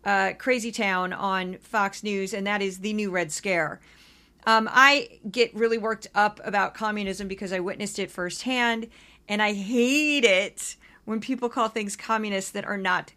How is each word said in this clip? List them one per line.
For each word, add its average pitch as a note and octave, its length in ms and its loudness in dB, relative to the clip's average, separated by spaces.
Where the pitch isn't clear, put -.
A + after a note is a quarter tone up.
uh, F#3+ 320 2
crazy A#3+ 340 0
town F#3 400 0
on F#3 460 -2
Fox G3 440 -2
News, G3 320 -2
and G3 140 -4
that G#3 140 0
is F#3+ 180 -4
the G#3+ 140 -4
new G#3 180 -2
Red E3+ 220 -2
Scare. E3+ 480 -2
Um, A3 240 4
I C#4 480 6
get A#3 240 2
really A3+ 240 2
worked A3 380 -4
up G#3 280 2
about G3 300 0
communism G#3 540 -4
because F#3+ 240 -8
I F#3+ 80 -2
witnessed G3 400 -6
it F#3 100 -4
firsthand, A3+ 800 -2
and G#3 140 -2
I G#3 120 2
hate B3+ 680 2
it G3 540 2
when A3 160 -4
people A#3+ 300 -4
call A#3 180 0
things G#3 280 -6
communist G#3 580 -4
that G3+ 120 -6
are G3+ 120 -4
not F#3 400 0